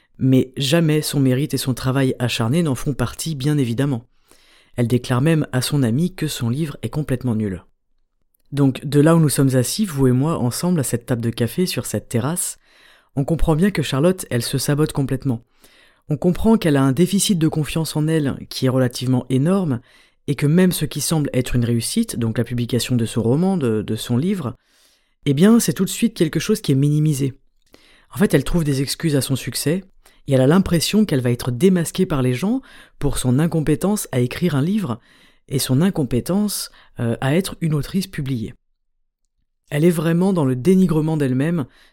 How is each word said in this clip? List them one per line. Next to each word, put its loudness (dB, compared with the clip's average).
mais 2
jamais 2
son -4
mérite 0
et -2
son -2
travail 0
acharné 0
n'en -2
font -4
partie, -6
bien 0
évidemment. -2
Elle 0
déclare 0
même 2
à -2
son 0
amie 0
que -4
son -4
livre -4
est -6
complètement -4
nul. -4
Donc, 2
de 0
là 6
où 6
nous 6
sommes 2
assis, 0
vous 2
et 4
moi, 0
ensemble, 0
à 0
cette -4
table -2
de -2
café, -2
sur -6
cette -6
terrasse, -4
on -2
comprend 2
bien 2
que -2
Charlotte, 0
elle -2
se -4
sabote 0
complètement. -4
On -2
comprend 2
qu'elle 2
a 4
un 4
déficit 2
de 2
confiance -2
en 0
elle -2
qui -4
est 2
relativement 0
énorme, 0
et -2
que -2
même 4
ce -4
qui -6
semble 0
être -2
une 2
réussite, -2
donc -2
la 2
publication -2
de 0
son -2
roman, 2
de, 0
de -4
son -2
livre, -2
eh 2
bien, 6
c'est 0
tout -2
de -4
suite -2
quelque 0
chose 0
qui 0
est 4
minimisé. 0
En -8
fait, 2
elle 4
trouve 0
des 0
excuses -2
à 2
son -2
succès, -4
et -4
elle 6
a 6
l'impression 2
qu'elle 0
va 0
être -2
démasquée 2
par 0
les 0
gens -2
pour -2
son 2
incompétence 0
à -2
écrire 0
un 2
livre, -2
et 0
son 0
incompétence, -2
euh, -2
à 0
être -2
une -2
autrice -4
publiée. -6
Elle 0
est 6
vraiment 2
dans 0
le 0
dénigrement 2
d'elle-même, 0